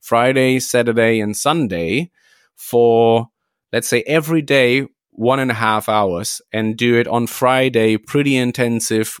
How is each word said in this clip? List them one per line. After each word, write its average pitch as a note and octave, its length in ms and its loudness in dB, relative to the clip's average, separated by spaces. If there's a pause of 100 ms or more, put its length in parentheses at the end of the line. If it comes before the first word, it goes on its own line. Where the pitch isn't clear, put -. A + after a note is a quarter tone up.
Friday, C3 600 2
Saturday, A#2 600 2
and G#2 140 -4
Sunday A#2+ 760 -2 (460)
for, A#2 720 2 (420)
let's A#2 160 -4
say, B2 180 0
every D#3 360 0
day, C3+ 440 2 (260)
one B2+ 280 0
and C3 100 -2
a A#2+ 40 0
half A2 340 -2
hours, F#2+ 540 -2 (100)
and A2 240 -4
do A#2+ 220 2
it A#2 100 0
on A#2 180 -2
Friday B2 680 0
pretty C#3+ 400 -2
intensive A#2 840 -2